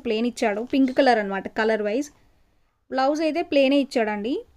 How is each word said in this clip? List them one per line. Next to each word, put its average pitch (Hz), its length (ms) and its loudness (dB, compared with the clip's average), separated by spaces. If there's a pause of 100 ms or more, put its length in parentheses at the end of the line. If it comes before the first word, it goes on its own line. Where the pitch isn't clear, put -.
ప్లెయిన్ 233 260 -2
ఇచ్చాడు, 214 320 -4 (120)
పింక్ 262 240 2
కలర్ 247 240 4
అనమాట 196 240 -6 (120)
కలర్ 220 300 0
వైజ్. 269 200 -4 (840)
బ్లౌజ్ 285 340 0
అయితే 311 240 -2
ప్లెయినే 285 360 4
ఇచ్చాడండి. 214 460 -2 (240)